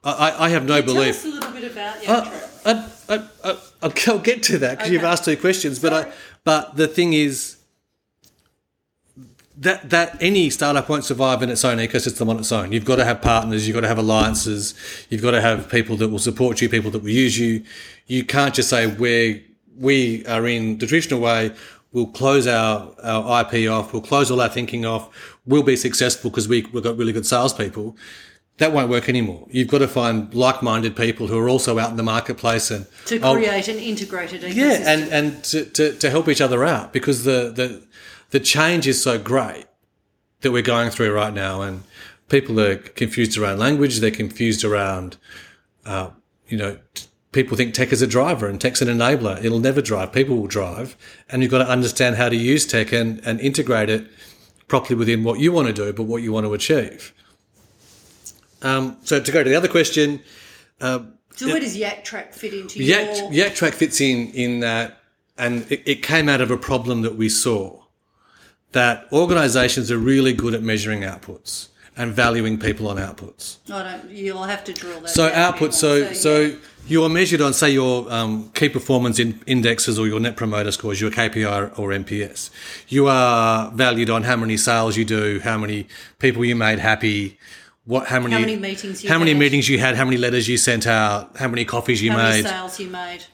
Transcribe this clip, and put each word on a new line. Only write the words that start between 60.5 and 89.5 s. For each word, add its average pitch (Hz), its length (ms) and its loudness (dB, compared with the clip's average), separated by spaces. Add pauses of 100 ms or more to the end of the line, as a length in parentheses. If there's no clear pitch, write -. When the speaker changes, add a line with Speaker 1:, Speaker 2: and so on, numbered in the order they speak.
Speaker 1:
uh, 127 180 -2 (340)
Speaker 2:
So 262 140 -8
Speaker 1:
it 302 60 0
Speaker 2:
where 311 80 0
does 202 160 -6
Yak 208 260 -8
Track - 300 -14
fit 202 200 -12
into 190 300 -8
Speaker 1:
Yak, 208 320 2
Speaker 2:
your 202 160 -6
Speaker 1:
Yak 196 240 2
Track 156 160 0
fits - 300 0
in, 123 300 0
in 123 280 -2
that, 113 380 -4 (400)
and 120 340 -4
it, 143 180 -4
it 135 140 -2
came 156 240 2
out 135 140 2
of 123 100 0
a 123 60 0
problem 120 460 -2
that 110 120 -4
we 110 140 0
saw, 104 520 -2 (920)
that 123 400 2
organisations 131 800 2
are 120 60 0
really 131 360 4
good 113 200 0
at 113 80 -2
measuring 107 420 -2
outputs - 640 -12 (260)
and 117 180 -6
valuing 117 460 2
people 107 300 -4
on 98 80 -6
outputs. - 640 -12 (120)
Speaker 2:
I 196 120 -10
don't, 180 280 -14
you'll 190 320 -8
have 196 220 -8
to 185 80 -12
drill 170 260 -12
that 165 100 -10
Speaker 1:
So 165 140 2
Speaker 2:
down 160 80 4
a - 0 -
bit 160 80 0
Speaker 1:
output, 175 220 2
Speaker 2:
more. 156 100 2
Speaker 1:
so, 143 360 2
Speaker 2:
So, 127 60 -8
Speaker 1:
so 151 280 4
Speaker 2:
yeah. 151 140 2 (300)
Speaker 1:
you're 160 240 4
measured 165 300 2
on, 139 140 4
say, 147 180 4
your, 127 400 2
um, 110 440 -2
key 151 120 2
performance 123 520 0
in-, 117 280 -2
indexes 117 500 2
or 110 80 0
your 110 140 0
net 113 160 -2
promoter 104 380 -2
scores, 101 260 -6
your 107 120 -2
K 113 180 -2
P 110 160 -2
I 101 220 -2
or 98 260 -6
N 98 100 -4
P 104 200 -6
S. - 280 -12 (380)
You 139 180 4
are 117 640 2
valued 117 380 0
on 113 140 0
how 123 120 0
many 113 220 -2
sales 113 400 0
you 113 80 0
do, 107 400 0
how 113 120 -2
many 104 300 -6 (320)
people 120 240 2
you 120 140 2
made 110 220 0
happy, 104 580 -2 (480)
what, 113 220 -2
how 127 120 0
many, 117 160 0
Speaker 2:
How 110 60 2
many 214 140 0
meetings 190 480 -8
you 202 60 -4
Speaker 1:
how 165 80 2
many 165 140 4
Speaker 2:
had. 147 80 4
Speaker 1:
meetings 139 280 4